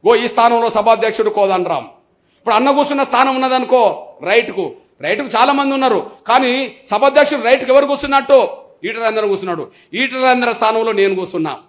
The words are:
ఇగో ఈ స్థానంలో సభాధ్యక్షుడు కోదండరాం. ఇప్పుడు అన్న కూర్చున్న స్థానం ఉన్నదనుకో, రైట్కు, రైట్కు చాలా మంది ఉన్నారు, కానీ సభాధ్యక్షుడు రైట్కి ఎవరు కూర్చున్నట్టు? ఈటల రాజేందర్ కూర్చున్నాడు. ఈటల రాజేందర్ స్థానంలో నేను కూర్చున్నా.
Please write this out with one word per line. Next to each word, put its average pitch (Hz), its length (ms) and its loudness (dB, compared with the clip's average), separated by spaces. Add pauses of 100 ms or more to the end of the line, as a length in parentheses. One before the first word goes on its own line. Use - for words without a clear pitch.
ఇగో 226 180 4
ఈ - 100 -4
స్థానంలో 233 440 2
సభాధ్యక్షుడు 220 600 0
కోదండరాం. 180 480 -2 (540)
ఇప్పుడు 233 180 -2
అన్న 254 200 2
కూర్చున్న 285 340 0
స్థానం 262 280 2
ఉన్నదనుకో, 254 440 0 (460)
రైట్కు, 196 360 0 (400)
రైట్కు 214 320 -4
చాలా 247 220 4
మంది 277 180 0
ఉన్నారు, 247 240 0 (300)
కానీ 247 220 2 (400)
సభాధ్యక్షుడు 277 560 2
రైట్కి 254 260 2
ఎవరు 285 160 4
కూర్చున్నట్టు? 277 480 2 (480)
ఈటల 226 180 -8
రాజేందర్ 214 280 -2
కూర్చున్నాడు. 185 340 -6 (340)
ఈటల 262 240 -4
రాజేందర్ 247 340 2
స్థానంలో 226 420 0
నేను 196 200 2
కూర్చున్నా. 160 320 -6 (160)